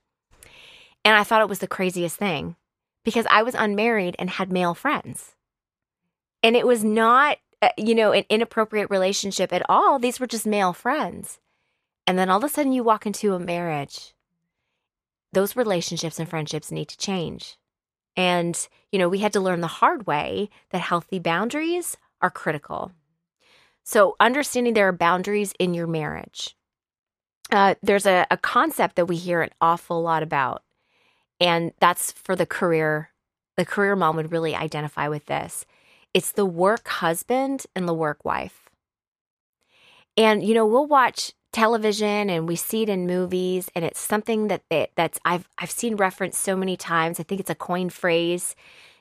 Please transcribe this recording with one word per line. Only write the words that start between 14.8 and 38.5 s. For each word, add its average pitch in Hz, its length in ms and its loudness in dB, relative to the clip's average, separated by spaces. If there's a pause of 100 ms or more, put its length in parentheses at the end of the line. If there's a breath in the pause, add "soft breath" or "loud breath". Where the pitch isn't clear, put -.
Those 196 220 0
relationships 175 640 -2
and 160 100 -6
friendships 156 420 -8
need 156 180 -8
to - 80 -20
change. - 600 -6 (600)
And, 175 500 0 (240)
you 190 80 0
know, 180 80 4
we 190 120 0
had 208 140 0
to 208 60 2
learn 180 220 0
the 170 60 -2
hard 254 380 0
way 190 440 -2 (220 soft breath)
that 180 100 -4
healthy 175 380 -4
boundaries 294 760 -2 (240)
are 180 80 2
critical. - 640 -6 (920 soft breath)
So 214 360 4
understanding 247 540 2
there 202 160 4
are 180 40 0
boundaries 185 640 0
in 180 160 0
your 170 140 -4
marriage. - 680 -8 (960)
Uh, 196 300 6
there's 202 240 2
a, 185 240 6
a 180 80 0
concept - 580 0
that 175 120 2
we 175 80 0
hear 175 260 -2
an - 80 -2 (100)
awful 165 420 0
lot 165 220 0
about, 143 400 -2 (760)
and 170 400 2
that's - 320 4
for - 240 -4
the 175 100 0
career. 156 640 0 (480)
The 180 80 0
career 202 300 0
mom 160 220 2
would 156 140 -4
really 165 240 -2
identify 151 520 -4
with 147 180 -6
this. 151 400 -6 (480 soft breath)
It's - 180 0
the 208 140 0
work 185 420 0
husband 262 800 -2 (100)
and 180 120 -4
the 170 60 -2
work 156 300 -4
wife. - 460 -8 (1500 soft breath)